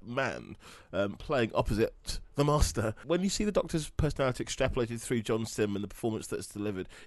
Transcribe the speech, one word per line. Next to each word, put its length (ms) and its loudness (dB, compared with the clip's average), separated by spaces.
man, 540 -4
um, 220 2
playing 380 2
opposite 640 0
the 80 4
Master. 500 2
When 180 2
you 60 2
see 160 0
the 80 2
Doctor's 380 0
personality 540 0
extrapolated 560 0
through 220 0
John 220 0
Sim 300 0
and 100 -4
the 40 -8
performance 400 -4
that's 180 -6
delivered, 420 -4